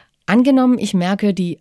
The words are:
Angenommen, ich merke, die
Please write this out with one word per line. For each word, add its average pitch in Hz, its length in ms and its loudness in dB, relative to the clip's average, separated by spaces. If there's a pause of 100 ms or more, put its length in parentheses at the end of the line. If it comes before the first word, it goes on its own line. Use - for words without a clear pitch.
(280)
Angenommen, 254 520 2
ich - 140 -6
merke, 196 400 -2
die 175 280 -6